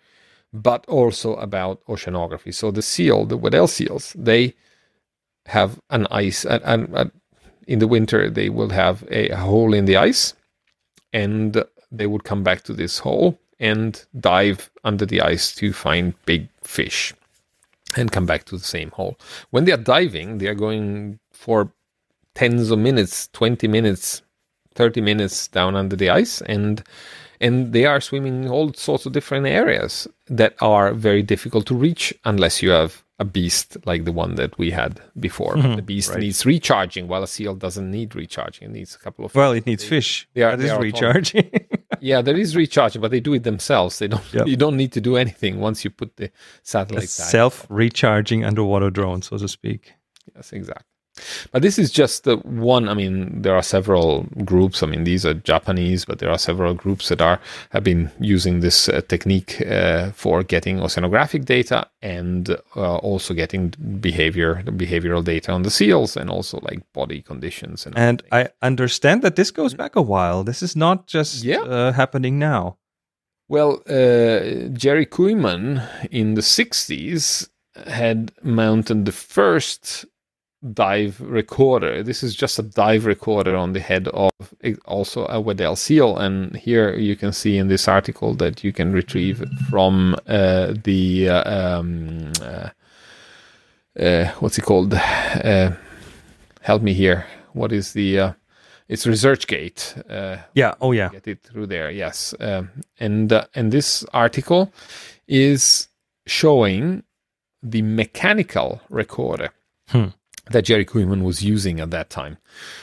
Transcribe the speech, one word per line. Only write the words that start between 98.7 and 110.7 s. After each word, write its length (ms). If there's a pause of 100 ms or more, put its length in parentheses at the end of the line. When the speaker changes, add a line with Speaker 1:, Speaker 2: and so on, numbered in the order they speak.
Speaker 1:
it's 180
ResearchGate. 1040
Uh, 280 (180)
Speaker 2:
Yeah. 260
Oh, 120
yeah. 160
Speaker 1:
get 180
it 160
through 240
there. 240
Yes. 480
Um, 300 (300)
and, 320
uh, 220
and 180
this 320 (100)
article 580 (560)
is 640 (360)
showing 800 (580)
the 220
mechanical 1080
recorder. 600 (400)
Speaker 2:
Hmm. 180 (440)
Speaker 1:
That 140
Jerry 200